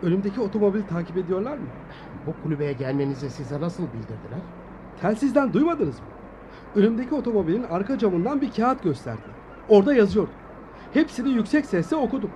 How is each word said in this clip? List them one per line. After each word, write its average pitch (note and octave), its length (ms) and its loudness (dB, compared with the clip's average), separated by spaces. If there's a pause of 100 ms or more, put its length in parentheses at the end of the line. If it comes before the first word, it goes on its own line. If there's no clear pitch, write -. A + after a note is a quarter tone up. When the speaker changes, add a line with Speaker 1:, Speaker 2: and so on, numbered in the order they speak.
Speaker 1:
Önümdeki G3 380 2
otomobili G#3 460 2
takip E3+ 300 -4
ediyorlar F#3+ 400 -2
mı? D#3+ 80 -8 (640)
Speaker 2:
Bu - 60 -6 (100)
kulübeye D3 300 -2
gelmenizi C#3 560 -2
size C#3 320 -6
nasıl E3+ 220 -4
bildirdiler? A2+ 560 -8 (640)
Speaker 1:
Telsizden A3+ 520 2
duymadınız C#4 460 2
mı? - 60 -14 (720)
Önümdeki A3+ 400 4
otomobilin G#3+ 480 0
arka G3 340 -2
camından G#3+ 440 2
bir C4 100 -2
kağıt B3+ 320 0
gösterdi. B2 380 -4 (480)
Orada G#3+ 240 10
yazıyordu. G3+ 360 4 (640)
Hepsini C#4 360 2
yüksek C4 360 2
sesle F3 300 0
okudum. C4+ 400 0